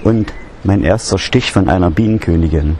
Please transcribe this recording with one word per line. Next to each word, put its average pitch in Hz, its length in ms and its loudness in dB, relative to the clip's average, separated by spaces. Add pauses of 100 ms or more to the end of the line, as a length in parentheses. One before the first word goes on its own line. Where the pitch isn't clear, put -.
und 107 280 0 (320)
mein 98 180 2
erster 95 360 0
Stich - 340 -2
von 92 160 2
einer 90 220 2
Bienenkönigin. 82 880 0